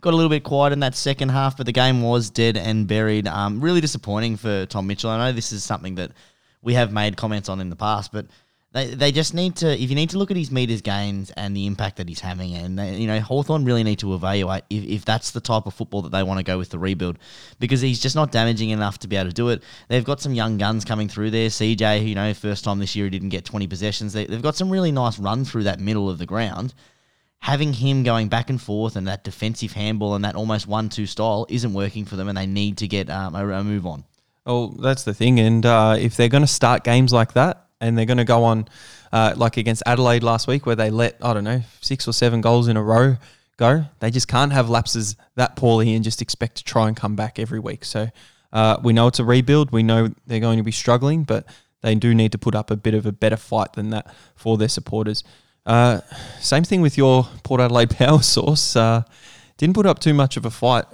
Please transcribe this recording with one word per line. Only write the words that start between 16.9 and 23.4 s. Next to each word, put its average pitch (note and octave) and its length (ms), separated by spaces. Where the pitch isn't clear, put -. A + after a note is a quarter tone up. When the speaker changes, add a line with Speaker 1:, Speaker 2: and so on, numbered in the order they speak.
Speaker 1:
because B2+ 200
he's B2 200
just C3+ 160
not D3+ 160
damaging A2+ 380
enough G#2+ 280
to - 80
be F#2+ 80
able F#2+ 160
to E2+ 40
do A#2+ 160
it. A2+ 120
They've B2 160
got C#3 180
some C#3 140
young A2 240
guns G#2 260
coming G#2+ 240
through G#2 220
there. A2+ 200
C A2 260
J, G#2+ 260
you G#2+ 140
know, G2+ 180
first G#2 300
time G2+ 160
this G2 160
year G#2 100
he G2 40
didn't F#2+ 180
get F#2 160